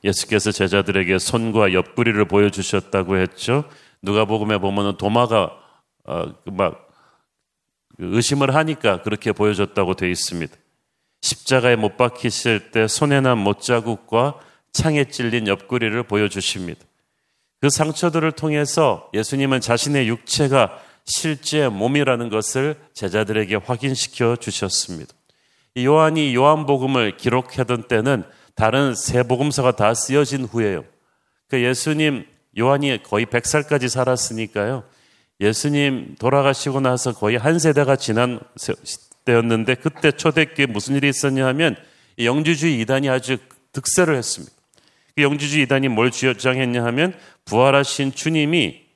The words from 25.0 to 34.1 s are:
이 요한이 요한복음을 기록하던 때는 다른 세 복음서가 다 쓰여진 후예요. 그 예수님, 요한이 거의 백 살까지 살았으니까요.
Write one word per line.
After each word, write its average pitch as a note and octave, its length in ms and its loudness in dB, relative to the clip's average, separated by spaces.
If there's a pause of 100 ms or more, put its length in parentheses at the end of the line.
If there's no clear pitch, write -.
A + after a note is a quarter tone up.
이 B2 100 -2
요한이 D#3 500 4
요한복음을 C3+ 800 2
기록하던 B2 720 -2
때는 A#2+ 380 0 (300)
다른 B2 380 2
세 B2 300 0
복음서가 B2+ 520 0
다 A2 200 2
쓰여진 C3+ 500 0
후예요. G#2 400 -2 (600)
그 B2+ 160 0
예수님, C#3+ 640 0 (320)
요한이 C3+ 420 2
거의 G#2+ 240 -2
백 A#2+ 220 -2
살까지 D3 420 0
살았으니까요. A#2+ 920 -2 (560)